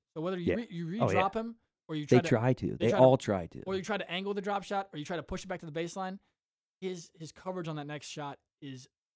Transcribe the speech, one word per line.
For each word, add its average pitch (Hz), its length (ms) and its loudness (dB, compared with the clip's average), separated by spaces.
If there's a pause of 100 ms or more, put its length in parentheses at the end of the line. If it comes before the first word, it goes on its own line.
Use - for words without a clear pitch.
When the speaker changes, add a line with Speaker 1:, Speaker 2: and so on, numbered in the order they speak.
(140)
Speaker 1:
So 160 60 -8
whether 180 180 -2
you 175 80 -2
Speaker 2:
Yeah. 185 100 4
Speaker 1:
re-, 233 140 -4
you 170 160 -6
Speaker 2:
Oh, 160 40 -6
yeah. 220 160 0
Speaker 1:
re-drop 110 300 2
him 226 200 -6 (320)
or 160 60 -6
you 151 120 -4
Speaker 2:
They 123 100 8
Speaker 1:
try 127 60 8
to, - 60 -2
Speaker 2:
try 123 260 4
to. - 120 -4
Speaker 1:
they - 200 0
Speaker 2:
They 117 40 6
Speaker 1:
try 117 80 4
to 131 60 10
Speaker 2:
all 131 120 10
try 95 300 0
to. - 200 -14
Speaker 1:
or 190 100 -2
you 190 60 -4
try 202 140 -4
to 180 140 -6
angle 190 240 -4
the 202 60 -6
drop 202 240 -4
shot, 196 280 -4
or 156 60 -10
you 151 60 -6
try 170 120 -6
to 151 60 -4
push - 220 -8
it 190 40 -16
back 180 120 -6
to 170 60 -14
the 151 60 -12
baseline, 185 460 -6 (640)
his, 185 340 -8
his 160 180 -14
coverage 185 360 -8
on 156 80 -4
that 147 100 -8
next 147 220 -10
shot 143 300 -10 (220)
is 131 280 -14 (280)